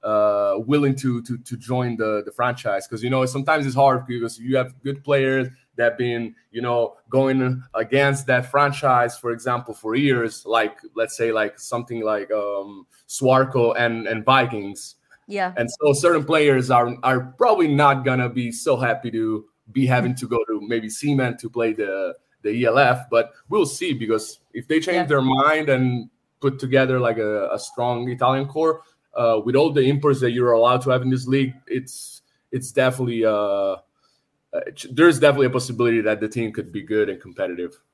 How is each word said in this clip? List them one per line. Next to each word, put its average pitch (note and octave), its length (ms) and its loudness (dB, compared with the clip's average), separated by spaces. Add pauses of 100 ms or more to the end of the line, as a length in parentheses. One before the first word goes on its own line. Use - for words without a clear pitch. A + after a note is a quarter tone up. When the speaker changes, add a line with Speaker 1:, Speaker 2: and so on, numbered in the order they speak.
Speaker 1:
uh, G#2 540 2 (100)
willing C#3 280 2
to, B2+ 280 -4
to, A#2+ 160 -8
to A#2+ 180 -12
join A#2+ 400 -4
the, G#2+ 280 -2
the - 60 -14
franchise. A#2+ 560 -4
'Cause, A2 140 -10
you A#2+ 80 -4
know, C3 160 0
sometimes C#3 400 -2
it's C3 80 -4
hard C3 320 2
because A#2 320 -6
you B2+ 180 -4
have B2+ 160 0 (120)
good C#3 200 -8
players C3+ 440 2 (300)
that A#2+ 200 2
been, A#2+ 380 -4 (160)
you A#2 100 -8
know, A#2+ 340 0 (140)
going C3 540 2 (100)
against C#3 540 0
that B2+ 240 0
franchise, C3+ 680 2
for A#2+ 140 -6
example, A#2+ 420 -6
for A2 220 -6
years, B2 500 0
like, A2 320 0 (160)
let's A2 240 -4
say, A#2 140 0
like, G#2+ 280 -2
something A#2+ 440 -8
like, G#2+ 280 -4
um, G2+ 540 -6 (220)
Swarco C3 720 2
and, A2+ 300 -2
and A2 160 -4
Vikings. A#2+ 720 0 (320)
Speaker 2:
Yeah. F#3+ 300 -4
Speaker 1:
And A#2+ 100 -2 (140)
so D3+ 120 4
certain D#3 300 2
players C#3 460 2
are, A#2+ 340 2
are B2+ 320 -2
probably G#3+ 380 4
not C#3 320 4
gonna B2+ 240 0
be A#2+ 220 -4
so B2+ 260 0
happy A#2 320 -2
to A2 360 -4 (260)
be C3 160 0
having B2+ 280 2
to B2+ 120 -10
go A#2+ 180 -2
to G#2+ 160 -4
maybe A2 260 -4
Seaman C3 500 -2
to A2+ 120 -12
play A2+ 240 -2
the, G2 420 -4 (280)
the G#2 80 -2
E A#2+ 140 0
L A2+ 120 4
F, B2+ 320 2
but A#2 220 2 (180)
we'll F#3 160 2
see, E3+ 280 -6
because A2+ 460 -4 (140)
if A#2 140 -12
they D#3 120 2
change F3 160 -2
Speaker 2:
Yeah. A#2+ 120 0
Speaker 1:
their C#3 160 2
mind D3 460 2
and B2+ 420 0 (300)
put C3+ 180 -2
together, C3 400 2
like, A#2 180 0
a, G#2+ 340 -2
a G#2 60 -4
strong A#2+ 520 -4
Italian C3 380 0
core, D#3+ 340 -2 (340)
uh, A#2 300 2
with B2 100 0
all D3+ 160 4
the C#3+ 100 2
imports C#3 380 2
that B2 120 2
you're B2 200 2
allowed A#2+ 300 4
to C3+ 80 -4
have B2+ 120 2
in B2+ 80 -2
this B2+ 160 -2
league, C3 280 0 (140)
it's, - 540 -10 (300)
it's C3 200 -8
definitely, B2+ 540 0
uh, A2 60 4
uh, G2+ 480 -2 (960)
ch-, - 160 -16
there's D3+ 280 6
definitely C#3 280 6
a - 20 4
possibility A#2 520 0
that G#2+ 180 0
the G#2+ 80 -4
team A2+ 240 -4
could - 200 -10
be G#2 100 -8
good G#2+ 280 0
and F#2 120 -10
competitive. F2 580 -8 (140)